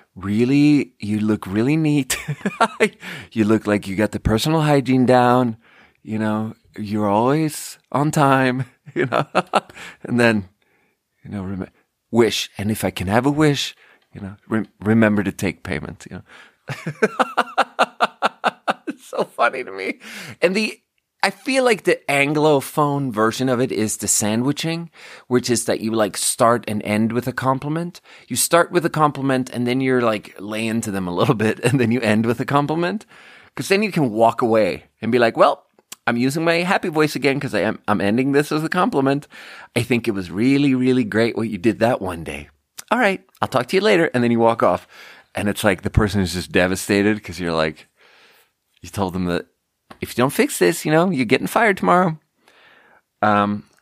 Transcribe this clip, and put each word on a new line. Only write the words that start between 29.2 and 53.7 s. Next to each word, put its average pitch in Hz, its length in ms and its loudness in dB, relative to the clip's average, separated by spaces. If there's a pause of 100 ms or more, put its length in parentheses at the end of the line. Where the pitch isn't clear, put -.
and 120 180 -4
then 127 140 0
you're, 131 200 2
like, 110 380 -2
laying 110 420 -4
to 110 100 -6
them 95 180 -4
a 87 60 -4
little 113 200 4
bit 107 240 0
and - 180 2
then 113 140 2
you 123 80 2
end 110 260 2
with 117 140 0
a 131 60 -6
compliment. 156 600 -2 (500)
'Cause - 120 -8
then 196 160 2
you 208 80 -2
can 143 200 0
walk 113 300 2
away 110 440 2 (160)
and 113 100 -2
be 120 80 4
like, 117 160 4
"Well, 160 300 2 (420)
I'm 120 80 0
using 135 300 0
my 170 180 2
happy 185 240 0
voice 151 300 0
again 139 220 0
'cause 131 140 -6
I 101 80 0
am, 104 260 -2
I'm 101 120 0
ending 117 320 0
this 143 220 2
as 156 100 -2
a 160 60 -6
compliment. 143 580 0 (480)
I 117 60 0
think 117 260 -2
it 117 40 0
was 95 200 -8
really, 135 420 2
really 127 300 2
great 107 320 0
what 110 140 -2
you 104 80 -6
did 98 220 0
that 113 220 0
one 87 220 -8
day. 73 240 -10 (440)
All 226 80 0
right, 196 220 0 (200)
I'll 104 80 0
talk 127 180 0
to - 80 -2
you - 60 2
later." 202 320 4
And 123 100 2
then 120 80 2
you 117 80 2
walk 117 240 4
off. 90 240 2 (480)
And 104 140 -2
it's 98 160 -4
like 95 160 2
the 101 80 -6
person 104 320 2
is 87 120 0
just 90 200 -6
devastated 101 680 2
'cause 85 200 -12
you're 87 100 -4
like, 80 360 -2 (920)
you 87 80 -18
told 95 220 -4
them 90 140 -4
that 87 220 -4 (540)
if - 80 -8
you - 120 -4
don't 135 120 2
fix - 260 -2
this, 175 260 0
you 156 60 0
know, 165 180 4
you're 131 160 -2
getting 131 220 0
fired 214 300 2
tomorrow. 180 420 2 (1040)
Um, 104 420 2 (180)